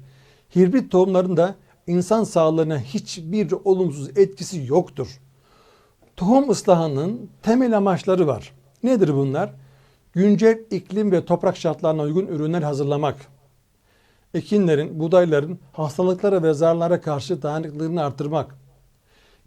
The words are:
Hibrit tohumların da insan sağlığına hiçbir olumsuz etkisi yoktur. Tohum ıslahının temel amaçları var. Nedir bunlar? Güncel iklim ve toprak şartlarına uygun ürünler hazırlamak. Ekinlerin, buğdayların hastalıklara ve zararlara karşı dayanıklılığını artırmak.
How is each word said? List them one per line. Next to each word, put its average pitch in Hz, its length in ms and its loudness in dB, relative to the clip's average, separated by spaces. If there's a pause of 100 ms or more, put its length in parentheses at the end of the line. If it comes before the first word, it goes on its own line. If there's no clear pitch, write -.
(560)
Hibrit 185 360 4
tohumların 185 460 2
da 185 180 2 (320)
insan 180 360 2
sağlığına 160 560 0
hiçbir 180 720 -6 (100)
olumsuz 175 540 0
etkisi 190 480 0
yoktur. 139 540 -2 (960)
Tohum 262 340 2
ıslahının 170 800 0 (140)
temel 233 340 2
amaçları 185 500 2
var. 113 260 -6 (300)
Nedir 208 320 2
bunlar? 139 380 -2 (600)
Güncel 208 460 4 (120)
iklim 196 400 -2
ve 170 140 2
toprak 175 320 0
şartlarına 156 440 -2
uygun 156 260 -2
ürünler 156 340 -4
hazırlamak. 143 720 -4 (1000)
Ekinlerin, 170 680 0
buğdayların 165 600 2 (140)
hastalıklara 185 720 0
ve 160 100 4
zararlara 170 480 0
karşı 147 400 -6
dayanıklılığını 156 640 -6
artırmak. 147 520 -6 (920)